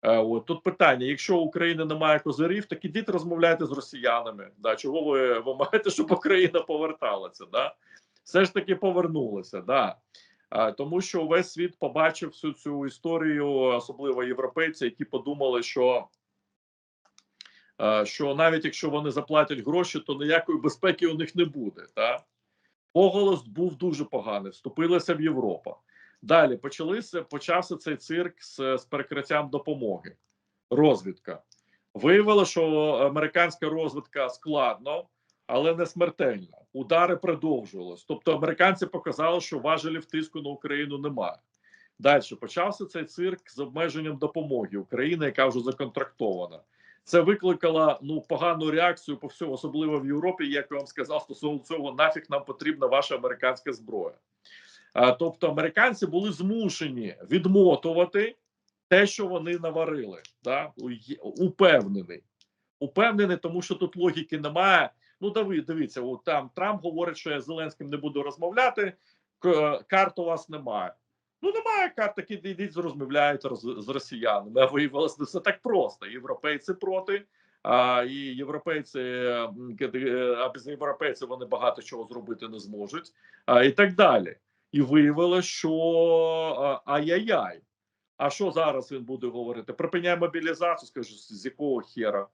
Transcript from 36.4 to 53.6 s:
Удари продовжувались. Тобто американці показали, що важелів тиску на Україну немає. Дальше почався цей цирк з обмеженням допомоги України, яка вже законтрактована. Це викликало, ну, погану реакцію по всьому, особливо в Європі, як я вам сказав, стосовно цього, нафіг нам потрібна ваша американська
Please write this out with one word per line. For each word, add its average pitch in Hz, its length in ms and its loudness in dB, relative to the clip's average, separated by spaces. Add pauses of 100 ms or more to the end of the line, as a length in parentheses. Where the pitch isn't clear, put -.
Удари 165 420 2
продовжувались. 127 880 -4
Тобто 143 320 0
американці 180 500 2
показали, 165 560 -2
що 147 180 -8
важелів 160 460 -2
тиску 156 360 -8
на 143 80 -8
Україну 143 480 -6
немає. 135 400 -6 (600)
Дальше 139 360 4
почався 175 500 -4
цей 160 200 -10
цирк 180 440 -6
з 123 100 -18
обмеженням 151 580 -6
допомоги 131 600 -4
України, 143 480 -4
яка 131 220 2
вже 123 120 0
законтрактована. 113 1000 -6 (440)
Це 175 180 4
викликало, 165 800 2
ну, 147 200 -6
погану 160 500 -2
реакцію 160 460 0
по - 100 -14
всьому, 156 260 -8
особливо 151 460 -2
в 135 60 -6
Європі, 156 440 -2
як 139 220 -2
я 143 60 -4
вам 139 100 -8
сказав, 147 340 -6
стосовно 147 380 -6
цього, 143 340 -6
нафіг 156 360 2
нам 143 160 -2
потрібна 139 420 -2
ваша 135 280 2
американська 127 580 -2